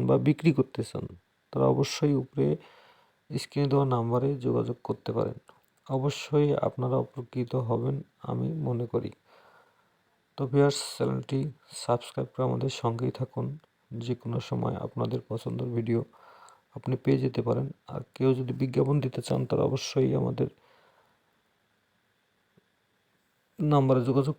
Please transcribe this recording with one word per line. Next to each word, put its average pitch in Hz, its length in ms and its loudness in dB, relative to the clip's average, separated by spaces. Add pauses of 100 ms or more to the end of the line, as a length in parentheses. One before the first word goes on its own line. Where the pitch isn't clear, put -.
বা 131 100 6
বিক্রি 147 360 4
করতে - 300 0
চান - 220 -8 (460)
তারা 131 140 2
অবশ্যই 139 480 2
উপরে 135 340 0 (920)
স্ক্রিনে 143 300 0
দেওয়া 139 140 4
নাম্বারে 123 440 2 (160)
যোগাযোগ 120 380 0
করতে - 340 -4
পারেন। - 200 -2 (500)
অবশ্যই 143 680 0
আপনারা 127 440 0
উপকৃত 123 580 -4
হবেন 120 400 0 (260)
আমি 123 320 -4
মনে 123 340 -2
করি। - 240 -4 (1200)
তো - 120 -8
ভিউয়ার্স, 143 320 4 (180)
চ্যানেলটি 131 420 -2 (460)
সাবস্ক্রাইব 127 480 -2
করে 131 160 -2
আমাদের 127 200 -2
সঙ্গেই 120 420 -2
থাকুন। 127 340 -6 (480)
যে 117 220 -6
কোনো 120 240 -6
সময় 120 360 -4
আপনাদের 120 520 -4
পছন্দের 120 500 -6
ভিডিও 117 240 0 (720)
আপনি 127 280 -2
পেয়ে 139 160 4
যেতে 127 220 -2
পারেন। 120 260 0 (200)
আর - 140 -8 (140)
কেউ 131 180 2
যদি 127 200 -2
বিজ্ঞাপন 131 460 0
দিতে 131 220 -2
চান 127 240 -2
তারা 160 180 2
অবশ্যই 131 520 0
আমাদের - 320 0 (3000)
নাম্বারে 135 500 6
যোগাযোগ 139 300 2